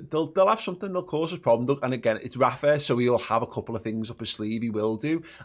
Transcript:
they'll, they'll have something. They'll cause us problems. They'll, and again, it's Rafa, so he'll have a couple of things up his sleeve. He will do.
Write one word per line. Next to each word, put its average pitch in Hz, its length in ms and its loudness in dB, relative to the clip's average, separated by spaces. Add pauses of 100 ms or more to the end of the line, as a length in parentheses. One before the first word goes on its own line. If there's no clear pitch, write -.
they'll, 156 220 -2
they'll 190 160 4
have 214 120 2
something. 190 320 -8
They'll 180 120 -2
cause 160 300 -4
us 175 60 -8
problems. 120 280 4
They'll, 139 160 2
and 127 100 0
again, 113 300 0
it's 123 120 -10
Rafa, 131 440 4
so 135 180 0
he'll 120 220 4
have 113 240 0
a 117 40 -4
couple 113 280 -6
of 110 80 -6
things 110 260 -4
up 107 120 -14
his 107 100 -6
sleeve. 110 320 -4
He 117 80 -2
will 107 260 0
do. 160 240 -2 (220)